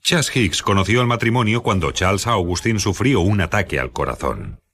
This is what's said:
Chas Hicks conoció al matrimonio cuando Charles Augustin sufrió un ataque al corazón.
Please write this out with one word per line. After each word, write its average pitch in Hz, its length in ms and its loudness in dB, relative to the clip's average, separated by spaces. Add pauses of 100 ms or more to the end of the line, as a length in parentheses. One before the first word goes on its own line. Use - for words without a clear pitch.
Chas - 340 0
Hicks 107 280 0
conoció 101 380 2
al 123 60 2
matrimonio 117 540 0
cuando 90 300 0
Charles 92 340 0
Augustin 104 540 0
sufrió 104 420 0
un 98 200 2
ataque 85 380 -2
al 64 120 -4
corazón. 64 680 -6 (140)